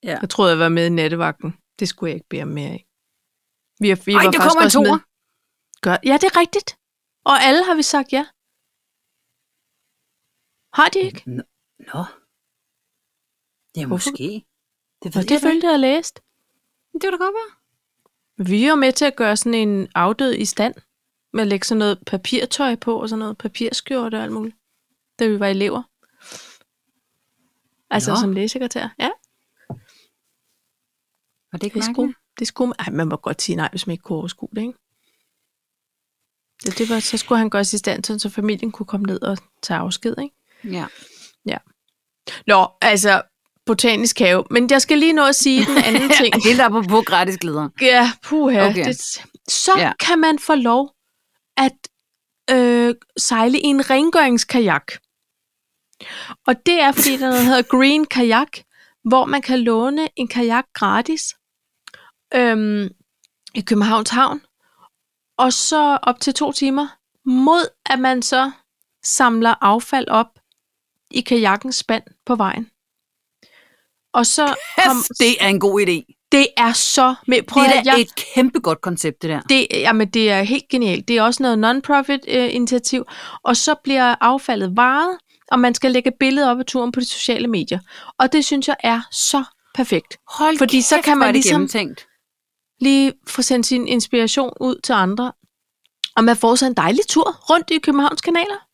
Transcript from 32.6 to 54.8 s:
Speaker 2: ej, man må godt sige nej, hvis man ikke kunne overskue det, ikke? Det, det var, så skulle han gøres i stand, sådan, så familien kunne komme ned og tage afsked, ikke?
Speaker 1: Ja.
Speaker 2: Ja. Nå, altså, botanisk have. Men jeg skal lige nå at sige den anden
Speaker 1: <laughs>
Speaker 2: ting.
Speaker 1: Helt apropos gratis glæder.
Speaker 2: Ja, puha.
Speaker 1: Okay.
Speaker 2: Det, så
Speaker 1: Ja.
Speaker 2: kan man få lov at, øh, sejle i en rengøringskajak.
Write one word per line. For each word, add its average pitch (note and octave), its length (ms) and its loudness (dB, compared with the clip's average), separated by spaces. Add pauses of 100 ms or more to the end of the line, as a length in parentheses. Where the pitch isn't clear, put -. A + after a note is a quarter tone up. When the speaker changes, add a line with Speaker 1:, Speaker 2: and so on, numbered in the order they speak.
Speaker 2:
ej, F#3 120 -8
man D#3+ 180 -4
må D#3 80 -6
godt - 260 -8
sige E3+ 140 -6
nej, D#3+ 140 -4
hvis - 160 -10
man F3+ 60 -8
ikke E3+ 100 -12
kunne E3 160 -8
overskue - 360 -12
det, G#3+ 80 -6
ikke? B3 160 -10 (1900)
Det, F#3+ 140 -6
det A3+ 100 -4
var, A3+ 120 -2
så - 160 -6
skulle A3+ 220 -2
han A3 120 0
gøres G3+ 220 -2
i G#3+ 60 -4
stand, A3 260 -6
sådan, G#3+ 160 -8
så - 100 -6
familien G#3+ 420 -4
kunne - 140 -12
komme G3+ 200 -4
ned F#3 160 -6
og G3 160 -4 (240)
tage E3+ 160 -6
afsked, F#3 440 -6
ikke? C#4+ 140 -14 (280)
Speaker 1:
Ja. F3+ 220 -10 (600)
Speaker 2:
Ja. - 100 -6 (880)
Nå, F#3+ 200 4 (140)
altså, G3+ 420 2 (440)
botanisk A3+ 520 0
have. F#3 320 4
Men A#3+ 200 2
jeg C4+ 120 4
skal D4+ 160 2
lige D#4+ 140 4
nå D4+ 140 4
at C#4 100 2
sige C4 300 2
den C#4 180 0
anden C4 300 2
Speaker 1:
<laughs> C#4+ 60 4
Speaker 2:
ting. A#3 140 2 (100)
Speaker 1:
Helt B3 160 4
apropos A3 440 2
gratis F#3 340 0
glæder. D3+ 300 -6 (120)
Speaker 2:
Ja, B3 320 4 (100)
puha. C4 480 2
Speaker 1:
Okay. F3+ 140 -2
Speaker 2:
Det, C3 120 -4 (520)
så - 300 0
Speaker 1:
Ja. D3+ 220 0
Speaker 2:
kan E4+ 180 0
man D#4+ 200 2
få - 160 0
lov B3+ 400 0 (600)
at, C4+ 320 -2 (600)
øh, A#3+ 440 4 (240)
sejle A#3+ 400 2
i - 60 -4
en C#4 260 2
rengøringskajak. C4 1040 2 (1500)